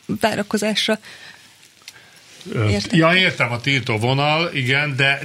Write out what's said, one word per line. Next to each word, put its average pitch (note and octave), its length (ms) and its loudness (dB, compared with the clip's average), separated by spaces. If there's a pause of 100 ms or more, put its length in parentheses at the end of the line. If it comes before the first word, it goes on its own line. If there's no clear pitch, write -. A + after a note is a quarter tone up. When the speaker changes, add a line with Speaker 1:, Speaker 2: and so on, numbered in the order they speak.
(220)
Speaker 1:
várakozásra. G#3+ 800 -2 (1500)
Speaker 2:
Ö, G#2+ 160 0
Speaker 1:
Értem. G#2 300 2
Speaker 2:
ja, E3 160 6
értem, D3 360 2
a A#2 80 -4
tiltó C3 380 0
vonal, C#3+ 560 0
igen, C#3 420 0
de, C#3 300 2